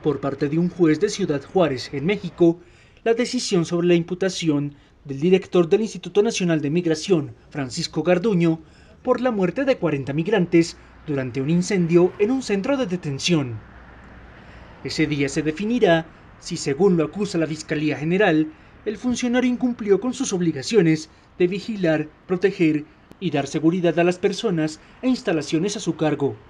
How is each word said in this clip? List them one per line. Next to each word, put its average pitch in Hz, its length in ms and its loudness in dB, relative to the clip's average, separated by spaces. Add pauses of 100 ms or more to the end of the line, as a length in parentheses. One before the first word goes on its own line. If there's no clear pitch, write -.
por 139 180 -2
parte 139 300 -4
de 156 80 -2
un 175 120 2
juez 156 300 2
de 208 100 0
Ciudad 156 340 -4
Juárez, 139 500 0
en 139 120 -4
México, 170 540 2 (440)
la 226 100 2
decisión 233 520 0
sobre 175 220 -2
la 175 60 6
imputación 165 800 -2 (280)
del 139 160 -10
director 180 500 2
del 196 120 4
Instituto 202 420 -2
Nacional 175 380 0
de 143 100 -2
Migración, 160 640 0 (140)
Francisco 147 540 -6
Garduño, 175 580 2 (420)
por 247 180 0
la 254 100 0
muerte 214 340 0
de 262 120 2
cuarenta 143 360 -4
migrantes 170 640 2 (280)
durante 131 360 -4
un 147 100 -2
incendio 175 680 2
en 208 140 2
un 269 100 -2
centro 226 360 -2
de 254 100 -2
detención. 143 720 -2 (1200)
Ese 151 220 -2
día 143 240 -2
se 151 140 -4
definirá 180 640 2 (320)
si, - 180 -10
según 170 400 2
lo 156 60 2
acusa 185 340 -4
la 160 100 0
Fiscalía 151 500 -4
General, 160 500 2 (380)
el 214 120 -6
funcionario 247 520 0
incumplió 233 500 0
con 247 140 -4
sus 247 200 -4
obligaciones 165 760 2 (280)
de 180 100 2
vigilar, 175 600 -2 (200)
proteger 180 580 0 (340)
y 175 120 -4
dar 139 160 -2
seguridad 165 520 0
a 170 40 4
las 180 140 2
personas 180 640 -2 (220)
e 247 60 -2
instalaciones 180 680 -2
a - 20 -8
su 160 160 -4
cargo. 143 400 0 (140)